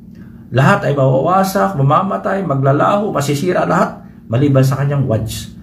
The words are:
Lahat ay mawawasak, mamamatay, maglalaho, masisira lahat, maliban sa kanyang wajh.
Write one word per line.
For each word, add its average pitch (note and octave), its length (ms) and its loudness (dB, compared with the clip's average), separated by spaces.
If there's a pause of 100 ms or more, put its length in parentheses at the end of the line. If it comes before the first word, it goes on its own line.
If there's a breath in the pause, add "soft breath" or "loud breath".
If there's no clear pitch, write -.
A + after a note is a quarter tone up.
(500 loud breath)
Lahat D3 400 2
ay C#3+ 80 0
mawawasak, F#3 800 2
mamamatay, F#3+ 640 0
maglalaho, E3 720 0
masisira D3 520 -2
lahat, - 360 -2 (240 loud breath)
maliban C3 400 2
sa C3 160 0
kanyang C#3+ 240 0
wajh. - 580 -4